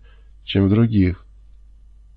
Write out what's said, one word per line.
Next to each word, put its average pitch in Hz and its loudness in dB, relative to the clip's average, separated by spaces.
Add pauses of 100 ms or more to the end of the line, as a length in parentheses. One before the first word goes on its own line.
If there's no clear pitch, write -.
(440)
чем 98 -2
в 95 0
других, 104 0 (920)